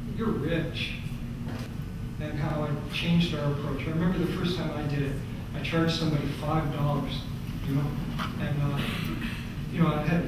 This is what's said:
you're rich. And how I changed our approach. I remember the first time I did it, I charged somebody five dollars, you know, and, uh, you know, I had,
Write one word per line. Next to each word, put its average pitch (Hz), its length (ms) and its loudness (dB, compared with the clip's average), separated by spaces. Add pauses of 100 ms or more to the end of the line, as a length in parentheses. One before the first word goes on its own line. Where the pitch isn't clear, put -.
(180)
you're 226 120 2
rich. - 640 0 (1300)
And 151 180 -4
how 156 240 0
I 147 60 -2 (260)
changed 170 400 4
our 147 160 2
approach. 139 340 0
I 160 40 0
remember 175 280 4
the 175 200 2
first 175 200 2
time 156 180 0
I 151 80 -2
did 143 200 0
it, 139 120 0 (400)
I 147 60 -4
charged 165 320 4
somebody 151 320 2 (140)
five 156 340 0
dollars, 143 400 0 (540)
you 139 80 2
know, 139 100 2 (540)
and, 147 240 0
uh, 143 160 0 (960)
you 170 100 6
know, 156 100 6
I 151 100 0
had, 170 240 4